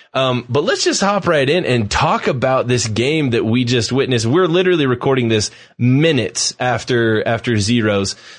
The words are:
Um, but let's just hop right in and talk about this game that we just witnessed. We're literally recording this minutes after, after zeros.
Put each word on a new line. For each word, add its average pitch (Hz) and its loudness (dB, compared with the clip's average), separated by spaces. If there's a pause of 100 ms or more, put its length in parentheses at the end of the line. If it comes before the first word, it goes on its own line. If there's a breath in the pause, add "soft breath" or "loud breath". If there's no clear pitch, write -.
(140 loud breath)
Um, 127 -2
but 139 0
let's 370 -2
just 349 0
hop 202 0
right 147 2
in 170 0
and 117 0
talk 185 0
about 131 0
this 123 0
game 131 0
that 110 0
we 120 2
just 120 0
witnessed. 123 0
We're 170 2
literally 175 2
recording 127 0
this 107 0 (280 loud breath)
minutes 127 0
after, 117 0
after 117 -2
zeros. 104 0 (220 loud breath)